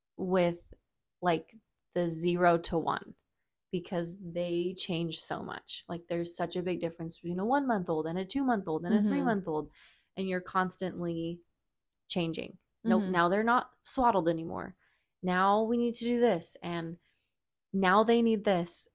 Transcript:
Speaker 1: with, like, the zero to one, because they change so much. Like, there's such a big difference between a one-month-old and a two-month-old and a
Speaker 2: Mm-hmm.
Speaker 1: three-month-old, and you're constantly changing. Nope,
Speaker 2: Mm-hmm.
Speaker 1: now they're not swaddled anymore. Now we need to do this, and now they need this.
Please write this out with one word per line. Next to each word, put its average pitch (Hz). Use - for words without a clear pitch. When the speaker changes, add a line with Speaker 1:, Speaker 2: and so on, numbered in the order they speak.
Speaker 1:
with, 180
like, 175
the 175
zero 175
to 170
one, 156
because 175
they 175
change 165
so -
much. -
Like, 170
there's 170
such 170
a 180
big 175
difference 165
between 175
a 196
one-month-old 208
and 170
a 190
two-month-old 196
and 208
a -
Speaker 2:
Mm-hmm. 208
Speaker 1:
three-month-old, 190
and 196
you're 180
constantly 175
changing. 165
Nope, 220
Speaker 2:
Mm-hmm. 185
Speaker 1:
now 175
they're 208
not 240
swaddled 214
anymore. 165
Now 190
we 226
need 240
to 233
do 240
this, 202
and 170
now 190
they 233
need 220
this. 175